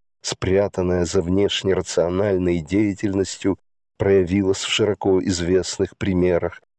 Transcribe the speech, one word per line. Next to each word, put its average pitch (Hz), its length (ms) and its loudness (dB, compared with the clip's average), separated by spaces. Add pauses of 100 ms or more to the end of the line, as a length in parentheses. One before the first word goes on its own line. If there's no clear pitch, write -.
(200)
спрятанное 92 840 0
за 92 180 0
внешнерациональной 90 1400 0
деятельностью, 98 960 -2 (380)
проявилось 95 680 2
в - 60 -6
широко 98 540 0
известных 90 760 -2
примерах 90 680 0 (160)